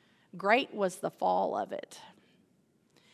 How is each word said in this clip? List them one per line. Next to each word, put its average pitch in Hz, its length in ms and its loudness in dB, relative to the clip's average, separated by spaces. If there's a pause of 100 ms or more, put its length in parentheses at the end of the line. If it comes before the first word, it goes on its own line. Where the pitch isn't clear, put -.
(360)
Great 208 360 2
was 196 240 0
the - 140 -4
fall 185 460 0
of - 160 -4
it." - 280 -12 (1120)